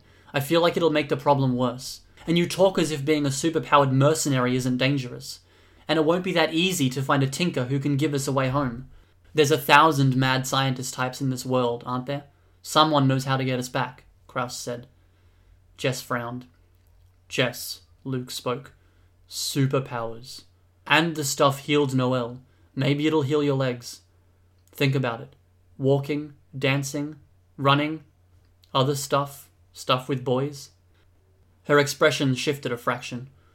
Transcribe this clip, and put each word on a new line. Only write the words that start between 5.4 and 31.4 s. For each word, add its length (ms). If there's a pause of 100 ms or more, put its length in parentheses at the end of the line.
And 100
it 80
won't 180
be 100
that 200
easy 360
to 120
find 220
a 40
tinker 380
who 140
can 180
give 160
us 140
a 40
way 180
home. 380 (460)
"There's 180
a 60
thousand 580
mad 320
scientist 460
types 280
in 80
this 160
world, 400
aren't 200
there? 200 (360)
Someone 460
knows 180
how 120
to 80
get 140
us 100
back," 360 (220)
Kraus 300
said. 300 (920)
Jess 240
frowned. 440 (840)
"Jess," 540 (220)
Luke 280
spoke. 420 (560)
"Superpowers. 1120 (420)
And 300
the 80
stuff 360
healed 340
Noel. 480 (340)
Maybe 320
it'll 160
heal 200
your 120
legs. 460 (720)
Think 240
about 260
it. 140 (420)
Walking, 560 (240)
dancing, 600 (400)
running, 460 (680)
other 220
stuff, 540 (240)
stuff 340
with 160
boys." 460 (920)